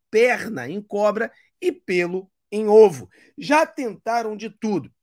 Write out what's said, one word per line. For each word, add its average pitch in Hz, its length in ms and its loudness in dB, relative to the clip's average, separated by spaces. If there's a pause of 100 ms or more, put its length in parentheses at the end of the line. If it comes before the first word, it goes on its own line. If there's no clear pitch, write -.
(100)
perna 214 560 0
em 180 140 -10
cobra 208 500 -2 (300)
e 359 100 -2
pelo 180 600 -4 (200)
em 214 160 -4
ovo. 208 440 6 (260)
Já 294 300 2
tentaram 226 680 -6
de 214 140 -12
tudo. 208 420 -6 (120)